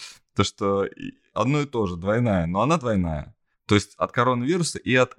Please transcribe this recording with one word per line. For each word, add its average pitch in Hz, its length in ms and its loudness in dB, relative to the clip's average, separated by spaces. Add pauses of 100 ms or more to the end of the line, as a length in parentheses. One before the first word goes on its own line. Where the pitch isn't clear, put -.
(340)
То, 101 100 2
что 98 420 -2
и - 260 -12 (220)
одно 127 280 0
и 139 40 -4
то 113 200 -2
же, 87 100 -4
двойная, 98 500 0
но 90 160 -2
она 151 160 2
двойная. 92 560 -2 (320)
То 104 100 2
есть - 200 -2
от - 160 -2
коронавируса 127 680 0
и 120 160 -2
от 127 240 4